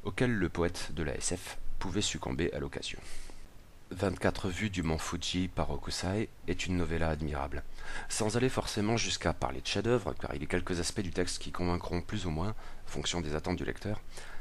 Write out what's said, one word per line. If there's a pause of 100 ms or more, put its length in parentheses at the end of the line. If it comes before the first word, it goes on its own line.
auxquelles
le
poète
de
la
S
F (200)
pouvait
succomber
à
l'occasion. (920)
Vingt-quatre
vues
du
mont
Fuji
par
Hokusai (180)
est
une
novella
admirable. (440)
Sans
aller
forcément
jusqu'à
parler
de
chef-d'œuvre,
car
il
y
a
quelques
aspects
du
texte
qui
convaincront
plus
ou
moins,
en
fonction
des
attentes
du
lecteur, (400)